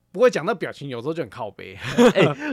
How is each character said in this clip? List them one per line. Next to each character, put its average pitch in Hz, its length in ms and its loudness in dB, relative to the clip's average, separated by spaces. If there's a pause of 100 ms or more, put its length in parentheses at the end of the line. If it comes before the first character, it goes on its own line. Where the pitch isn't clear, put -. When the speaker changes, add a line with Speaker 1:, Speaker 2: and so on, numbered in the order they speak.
(120)
Speaker 1:
不 180 80 -10
会 247 100 6
讲， 165 160 -2
那 220 80 -2
表 135 180 -8
情 143 160 -14
有 120 140 -8
时 120 60 -10
候 160 80 -4
就 165 80 -6
很 110 80 -12
靠 113 180 -12
背。 92 260 -18 (220)
Speaker 2:
<laughs> 240 160 8
哎， 196 80 4 (320)